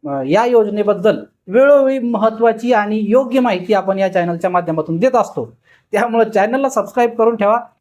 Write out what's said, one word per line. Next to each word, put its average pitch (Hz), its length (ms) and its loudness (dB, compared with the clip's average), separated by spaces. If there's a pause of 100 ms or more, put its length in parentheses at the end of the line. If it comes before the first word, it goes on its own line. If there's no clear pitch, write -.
अ, 135 160 -6
या 180 220 2
योजनेबद्दल 208 720 0 (280)
वेळोवेळी 269 520 4
महत्त्वाची 226 720 0
आणि 214 340 -2
योग्य 254 320 2
माहिती 208 340 -2
आपण 190 260 -2
या 190 140 0
चॅनलच्या 170 360 -2
माध्यमातून 165 480 -2
देत 247 180 0
असतो, 175 380 -2 (380)
त्यामुळे 220 340 0
चॅनलला 226 440 0
सबस्क्राईब 233 460 -2
करून 233 200 2
ठेवा. 214 240 2 (220)